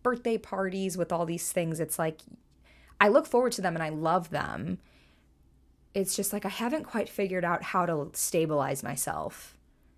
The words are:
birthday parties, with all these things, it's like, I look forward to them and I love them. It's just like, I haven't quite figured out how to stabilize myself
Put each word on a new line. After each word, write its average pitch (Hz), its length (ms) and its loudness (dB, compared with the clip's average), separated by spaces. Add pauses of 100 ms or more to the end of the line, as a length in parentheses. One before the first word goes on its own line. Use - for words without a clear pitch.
birthday 240 360 0
parties, 190 580 -2
with 175 160 0
all 170 120 0
these 170 280 -2
things, 165 280 0
it's 156 180 -2
like, 160 240 -2 (760)
I 208 80 10
look 285 180 6
forward 247 260 4
to 196 100 -4
them 175 120 0
and 165 80 -2
I 156 80 -2
love 160 400 0
them. 151 480 -4 (1160)
It's 190 220 0
just - 160 -2
like, 202 120 -4
I 185 40 -4
haven't 240 360 -2
quite - 240 -4
figured 185 360 -2
out 170 180 0
how 180 240 2
to 156 260 0
stabilize 147 680 0
myself - 720 -6 (420)